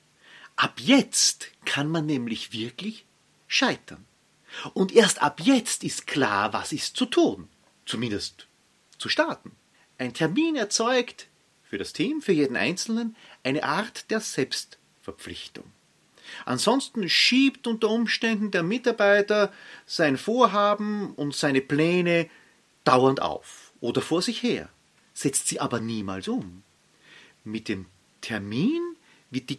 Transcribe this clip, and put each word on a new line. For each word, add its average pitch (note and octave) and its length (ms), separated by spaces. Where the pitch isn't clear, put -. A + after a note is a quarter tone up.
Ab - 260
jetzt - 680
kann D3 220
man D#3+ 180
nämlich A#2 460
wirklich B2 520
scheitern. - 600
Und F#3+ 220
erst G3 260
ab D3 220
jetzt B3 420
ist - 220
klar, G#2 480
was - 180
ist - 240
zu B3+ 80
tun, A#3+ 440
zumindest A2 600
zu - 140
starten. - 400
Ein B2 160
Termin C#4+ 420
erzeugt B3 720
für - 80
das F2+ 160
Team, C#4+ 300
für G#3 100
jeden D3 240
Einzelnen, A3 600
eine C#3 220
Art F3 460
der A3 100
Selbstverpflichtung. - 1400
Ansonsten G3+ 640
schiebt - 560
unter A3 240
Umständen A3 600
der F#3 120
Mitarbeiter G#3 880
sein C#3+ 320
Vorhaben G#3 1000
und C#3+ 200
seine C3+ 240
Pläne E3+ 720
dauernd C3 360
auf - 600
oder A#2 200
vor E3+ 220
sich A3+ 200
her, D3 280
setzt - 360
sie - 120
aber A#2+ 200
niemals G#2 480
um. G2+ 340
Mit G#2+ 240
dem F#2+ 180
Termin A#2 580
wird B2+ 200
die C3+ 80